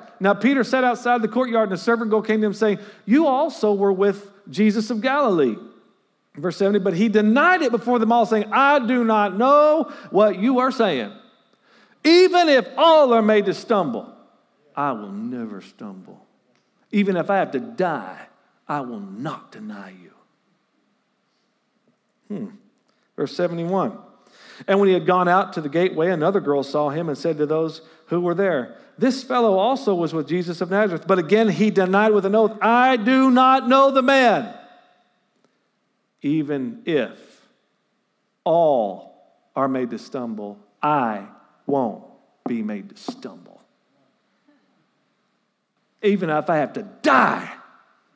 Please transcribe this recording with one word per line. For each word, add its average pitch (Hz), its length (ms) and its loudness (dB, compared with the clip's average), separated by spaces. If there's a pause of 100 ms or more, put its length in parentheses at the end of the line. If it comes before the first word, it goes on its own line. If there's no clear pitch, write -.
(200)
Now 196 140 2
Peter 240 300 2
sat 262 180 0
outside 240 400 0
the 220 60 -4
courtyard, 226 400 0
and 190 60 -4
a 175 40 -8
servant 233 320 -2
girl 208 120 0
came 214 180 -2
to 214 60 0
him 196 80 -2
saying, 208 240 0 (280)
"You 294 200 4
also 262 460 0
were 196 200 2
with 196 380 -2 (180)
Jesus 214 420 0
of 226 100 -4
Galilee." 202 560 0 (760)
Verse 160 220 -6
seventy, 202 240 0
but 185 140 -2
he 214 140 2
denied 247 540 2
it 254 80 0
before 240 300 -2
them 220 100 0
all, 233 160 2
saying, 214 260 0
"I 277 280 4
do 240 240 0
not 208 320 0
know 294 560 4 (180)
what 196 300 2
you 247 180 0
are 254 140 0
saying." 135 400 -2 (920)
Even 349 440 6
if 254 180 4 (100)
all 302 360 6
are 226 100 4
made 208 240 2
to 180 80 -2
stumble, 147 580 -4 (640)
I 143 160 -4
will 104 220 -10
never 110 480 -10
stumble. 95 680 -20 (640)
Even 196 260 0
if 170 140 -4
I 196 60 0
have 160 160 -2
to 131 80 -4
die, 117 680 -8 (400)
I 147 140 -8
will 120 180 -12
not 98 540 -14
deny 104 380 -16
you. 92 200 -20 (2250)
Hmm. 160 180 -10 (680)
Verse - 220 -6
seventy-one. 170 640 -4 (680)
And 196 140 2
when 196 80 4
he 185 60 4
had 165 120 -2
gone 180 220 2
out 190 240 2
to 170 80 -8
the 151 80 -6
gateway, 170 420 0
another 180 300 0
girl 143 220 -2
saw 147 260 -2
him 160 200 -6
and 135 100 -6
said 160 200 -4
to 147 80 0
those 156 360 -4 (240)
who 175 140 -4
were 175 140 -2
there, 165 420 -2 (200)
"This - 260 -2
fellow 226 360 2
also 233 360 0
was 165 200 -4
with 151 120 -4
Jesus 170 340 -4
of 180 100 -4
Nazareth." 196 360 -2
But 190 120 2
again, 208 320 2
he 202 200 2
denied 196 440 2
with 196 100 2
an 196 100 0
oath, 214 280 2
"I 247 340 4
do 262 340 2
not 254 380 4
know 269 220 6
the 262 120 2
man." 240 560 2 (1700)
Even 143 600 -4
if - 640 -6 (960)
all 143 960 -2 (160)
are 135 120 -2
made 127 220 -4
to 113 80 -10
stumble, 107 600 -12 (220)
I 120 460 -2 (400)
won't 131 380 -4 (420)
be 117 160 -6
made 104 280 -10
to 110 60 -20
stumble. - 640 -18 (2500)
Even 190 300 0
if 151 180 -2
I 165 100 0
have 131 160 -4
to 120 80 -8
die, - 680 -2 (640)